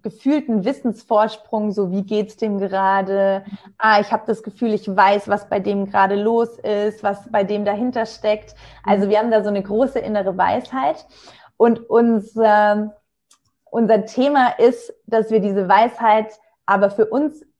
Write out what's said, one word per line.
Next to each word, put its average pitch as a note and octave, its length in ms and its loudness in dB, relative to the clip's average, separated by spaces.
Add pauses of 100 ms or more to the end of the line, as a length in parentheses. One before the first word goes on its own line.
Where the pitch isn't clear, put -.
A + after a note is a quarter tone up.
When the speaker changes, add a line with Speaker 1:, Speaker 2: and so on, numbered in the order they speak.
Speaker 1:
gefühlten A#3+ 640 -2
Wissensvorsprung, G#3+ 1040 -2
so G3 200 -2
wie G3 120 -4
geht's G#3 340 -4
dem G#3 200 -4
gerade? G3 880 0 (320)
Ah, G#3+ 220 4
ich G#3 120 -2
hab A3 140 -4
das A3 180 -4
Gefühl, A3 300 -4
ich G3+ 200 -4
weiß, G3+ 340 2
was G#3 220 -2
bei G3+ 100 -2
dem G3+ 260 -2
gerade G3 300 0
los A#3 440 -2
ist, G#3 440 -4
was G3+ 280 -6
bei G#3 120 0
dem G3+ 220 -4
dahinter A3+ 400 -2
steckt. - 500 -6 (280)
Also G3+ 220 2
Speaker 2:
Mhm. G3 40 -2
Speaker 1:
wir G#3 100 4
haben A#3 120 0
da G#3+ 120 4
so G#3 60 -2
eine G3+ 120 -2
große G#3+ 380 -2
innere G3+ 380 -4
Weisheit. B3 680 -2 (520)
Und A3+ 320 0
unser, G#3+ 1040 2 (760)
unser G#3+ 360 2
Thema C4 440 2 (100)
ist, B3 340 2 (120)
dass A3 260 0
wir A3 80 2
diese G3 300 -2
Weisheit G#3+ 580 2 (380)
aber G3 240 2
für G#3+ 160 0
uns C#4+ 400 -4 (140)